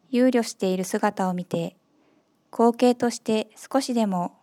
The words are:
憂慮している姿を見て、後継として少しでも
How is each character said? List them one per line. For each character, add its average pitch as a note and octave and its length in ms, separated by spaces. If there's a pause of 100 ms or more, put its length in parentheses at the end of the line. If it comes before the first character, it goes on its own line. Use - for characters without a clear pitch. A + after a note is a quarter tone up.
(100)
憂 B3+ 180
慮 A#3+ 140
し - 120
て F#3+ 140
い F#3 80
る F#3 80
姿 G3+ 440
を F3+ 60
見 F3+ 100
て、 E3+ 320 (760)
後 A#3 220
継 B3 220
と A#3+ 160
し A#3 100
て A3 360
少 - 240
し C4 140
で A3 120
も F3+ 260 (100)